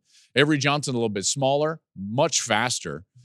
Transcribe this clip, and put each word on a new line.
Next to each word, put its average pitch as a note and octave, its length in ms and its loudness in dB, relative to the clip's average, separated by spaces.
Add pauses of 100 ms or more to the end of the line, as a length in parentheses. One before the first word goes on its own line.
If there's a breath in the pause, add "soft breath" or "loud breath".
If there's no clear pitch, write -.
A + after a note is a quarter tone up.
(360 soft breath)
Avery D3 220 4
Johnson C#3+ 360 -2
a B2 40 0
little A2+ 120 2
bit G2+ 160 -4
smaller, C#3+ 540 0 (180)
much A#2 440 0
faster. G#2+ 640 -2 (200)